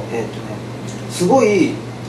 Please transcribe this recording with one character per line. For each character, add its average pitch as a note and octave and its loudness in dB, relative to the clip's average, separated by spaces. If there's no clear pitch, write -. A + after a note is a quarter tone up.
え A2+ -2
ー - -2
っ - -6
と - -10
ね、 - -8
す F3+ 0
ご B3+ 8
い、 G3 4